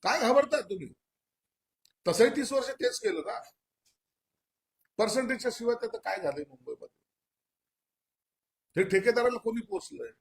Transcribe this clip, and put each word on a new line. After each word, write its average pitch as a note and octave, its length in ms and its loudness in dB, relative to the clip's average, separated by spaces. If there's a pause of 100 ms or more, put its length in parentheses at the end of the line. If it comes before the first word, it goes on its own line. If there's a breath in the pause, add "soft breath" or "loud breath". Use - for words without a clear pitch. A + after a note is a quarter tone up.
काय A#3+ 180 2
घाबरता C#4 400 4
तुम्ही? F3 320 -10 (1160)
तसंही G3+ 280 6
तीस C4 160 -2
वर्ष C4 160 -2
तेच B3 300 -2
केलं F3+ 220 -2
ना. F#3+ 200 -8 (1600)
पर्सेंटेजच्या A#3+ 580 0
शिवाय A#3 200 0
त्याचं A3+ 240 -8
काय G3 180 -4
झालंय D3 320 -4
मुंबईमध्ये? - 560 -16 (1700)
हे F#3+ 120 2
ठेकेदाराला A#3 500 2
कोणी A3+ 280 -6
पोचलंय? E3+ 440 -10 (100)